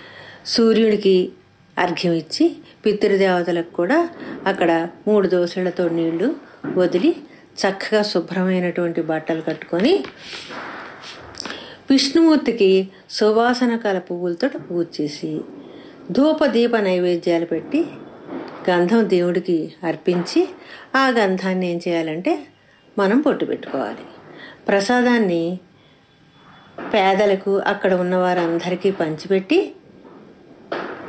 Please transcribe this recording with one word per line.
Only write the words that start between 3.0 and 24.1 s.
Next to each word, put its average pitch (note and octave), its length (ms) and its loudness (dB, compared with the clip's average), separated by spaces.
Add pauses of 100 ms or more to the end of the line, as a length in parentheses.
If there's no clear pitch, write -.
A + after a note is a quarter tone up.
కూడా D4 340 2 (360)
అక్కడ E3+ 420 0 (200)
మూడు G#3 200 4
దోసెళ్లతో F3 600 0
నీళ్లు E3 460 0 (300)
వదిలి, F#3 500 2 (420)
చక్కగా G3+ 440 0
శుభ్రమైనటువంటి F3+ 1000 -2
బట్టలు D#3+ 400 -4
కట్టుకొని, F3 640 -2 (1900)
విష్ణుమూర్తికి B3 960 4 (220)
సువాసన A#3 680 2
కల G#3 240 -2
పువ్వులతో F3 480 -4
పూజ E3+ 400 -4 (140)
చేసి, D#3 400 -6 (680)
ధూప D4+ 340 4
దీప A#3 300 2
నైవేద్యాలు F3+ 680 2
పెట్టి, E3+ 400 -2 (840)
గంధం F3+ 400 2
దేవుడికి F3 640 0 (100)
అర్పించి, F3 680 -2 (460)
ఆ C4+ 120 4
గంధాన్ని F#3 640 0
ఏం E3+ 160 -4
చేయాలంటే E3+ 580 -2 (520)
మనం G3+ 240 2
పొట్టు A3 240 0
పెట్టుకోవాలి. - 600 -6 (640)